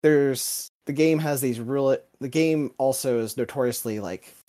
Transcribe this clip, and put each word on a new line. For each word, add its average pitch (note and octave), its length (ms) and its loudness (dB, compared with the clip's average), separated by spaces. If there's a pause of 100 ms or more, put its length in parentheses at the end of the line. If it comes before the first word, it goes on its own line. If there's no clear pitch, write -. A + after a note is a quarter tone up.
there's, C#3 680 2 (180)
the C#3+ 60 -4
game D#3 280 4
has D3 200 -2
these A#2+ 200 -2
really, C3+ 380 0 (220)
the C3+ 80 -6
game D#3 500 0
also C3 420 0
is A2 160 -4
notoriously, A#2 640 -2
like, F#2+ 340 -10 (140)